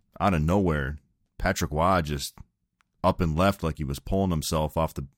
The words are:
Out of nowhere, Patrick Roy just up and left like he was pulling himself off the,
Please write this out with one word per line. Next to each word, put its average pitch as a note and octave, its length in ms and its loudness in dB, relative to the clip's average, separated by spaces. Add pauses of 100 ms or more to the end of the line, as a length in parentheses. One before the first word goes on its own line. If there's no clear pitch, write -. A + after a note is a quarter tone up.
(180)
Out F#2 160 2
of D#2 80 2
nowhere, D#2 560 2 (400)
Patrick F#2 320 -2
Roy E2+ 320 2
just C#2+ 320 -6 (720)
up F#2 160 2
and D#2+ 160 2
left G2 260 2
like D#2+ 160 -4
he D#2 60 -6
was C#2 160 -6
pulling G2 300 -2
himself D#2 460 -2
off D#2+ 180 0
the, C#2 120 -8 (120)